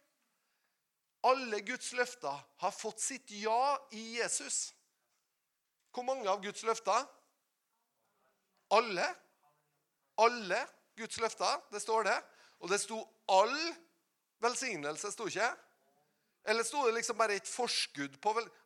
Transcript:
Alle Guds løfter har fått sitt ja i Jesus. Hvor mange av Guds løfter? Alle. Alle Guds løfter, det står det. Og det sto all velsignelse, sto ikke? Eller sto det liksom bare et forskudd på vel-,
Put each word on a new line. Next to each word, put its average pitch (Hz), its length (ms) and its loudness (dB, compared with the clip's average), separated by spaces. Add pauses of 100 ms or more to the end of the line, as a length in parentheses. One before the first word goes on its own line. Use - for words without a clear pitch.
(1300)
Alle 247 320 2
Guds 233 320 -8
løfter 190 480 -4 (240)
har 202 80 0
fått - 320 -8
sitt - 320 -8
ja 240 400 2 (160)
i 226 240 -10
Jesus. 233 540 -2 (1200)
Hvor 247 140 -6
mange 262 240 -2
av 202 100 0
Guds 202 240 -8
løfter? 226 400 2 (1700)
Alle. 214 360 4 (1120)
Alle 226 400 4 (360)
Guds 220 240 -10
løfter, 220 400 0 (120)
det 208 100 -8
står 220 260 2
det. 247 100 4 (420)
Og 175 100 -8
det 202 120 4
sto 220 180 -6 (320)
all 214 240 6 (840)
velsignelse, 208 720 -2
sto 220 160 -6
ikke? 208 200 2 (960)
Eller 220 200 2
sto 285 220 0
det 226 100 4
liksom 226 220 -2
bare 214 180 4
et - 120 -8
forskudd 143 720 -4
på 214 160 0
vel-, 226 120 -2 (180)